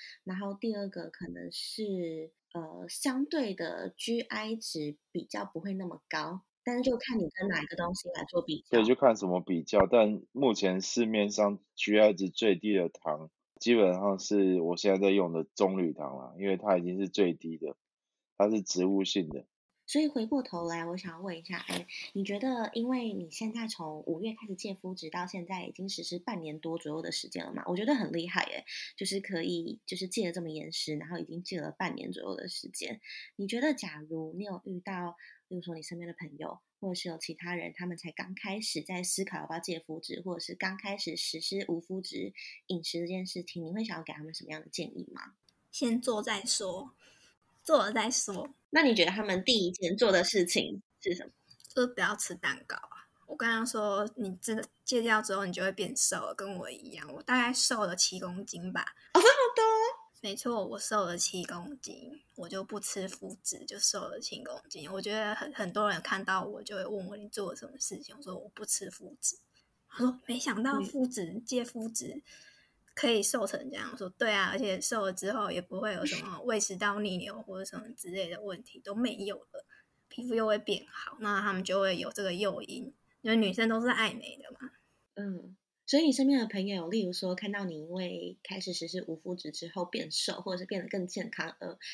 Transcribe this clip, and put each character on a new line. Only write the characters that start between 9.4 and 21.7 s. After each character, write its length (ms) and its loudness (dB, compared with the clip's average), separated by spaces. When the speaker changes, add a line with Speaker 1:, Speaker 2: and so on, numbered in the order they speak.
Speaker 2:
比 220 2
较， 280 6
但 300 8
目 200 6
前 300 4
市 240 2
面 240 4
上 280 4
G 240 6
I 140 12
值 160 0
最 280 6
低 180 2
的 160 6
糖， 400 -4
基 160 6
本 200 8
上 240 2
是 420 6
我 160 2
现 160 6
在 60 6
在 120 8
用 220 6
的 220 0
棕 240 4
榈 160 2
糖 240 -8
啦， 200 -14
因 80 -2
为 120 2
它 180 4
已 60 2
经 160 -2
是 100 0
最 240 4
低 240 -6
的， 180 -6
它 140 6
是 100 2
植 240 0
物 180 4
性 280 0
的。 160 -8
Speaker 1:
所 140 4
以 40 4
回 200 0
过 160 0
头 260 -4
来， 160 -2
我 140 -4
想 140 -8
要 60 -14
问 200 -8
一 40 -16
下， 140 -6
哎， 200 -2